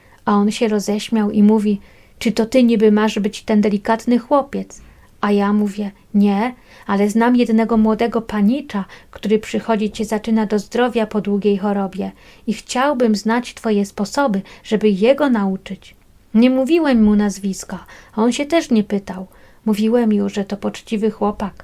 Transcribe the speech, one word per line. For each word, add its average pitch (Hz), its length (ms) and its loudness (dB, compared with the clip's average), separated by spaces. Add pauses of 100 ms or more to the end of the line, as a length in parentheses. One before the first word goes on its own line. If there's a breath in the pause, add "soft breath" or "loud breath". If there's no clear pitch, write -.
(260 soft breath)
A 214 80 0
on 208 180 2
się 226 160 -2
roześmiał 208 640 -2
i 214 120 4
mówi: 208 380 2 (380 soft breath)
"Czy 226 120 -2
to 220 140 0
ty 247 180 2
niby 220 280 4
masz 208 280 2
być 214 240 -4
ten 214 180 2
delikatny 226 580 0
chłopiec?" 247 640 -4 (400 soft breath)
A 208 100 0
ja 202 220 2
mówię: 208 380 -2 (220 soft breath)
"Nie, 208 400 2 (340 loud breath)
ale 202 220 2
znam 233 260 2
jednego 226 420 2
młodego 220 440 0
panicza, 214 640 -2 (260 loud breath)
który 214 280 -2
przychodzić 214 680 -4
zaczyna 220 380 -2
do 208 140 0
zdrowia 240 460 -2
po 214 160 -2
długiej 202 360 0
chorobie 196 540 -4 (360 loud breath)
i 220 60 -2
chciałbym 247 600 0
znać 226 380 -2
twoje 208 320 -2
sposoby, 208 560 -2 (220 loud breath)
żeby 214 260 0
jego 262 400 2
nauczyć". 196 640 -4 (380)
Nie 240 160 6
mówiłem 262 540 2
mu 208 120 4
nazwiska, 196 720 -4 (300 loud breath)
a 214 60 -2
on 240 100 2
się 285 140 -4
też 330 240 0
nie 220 140 2
pytał. 196 440 -8 (380 soft breath)
Mówiłem 220 480 2
już, 202 200 -2
że 196 120 -4
to 202 120 -8
poczciwy 208 540 -4
chłopak. 208 520 -6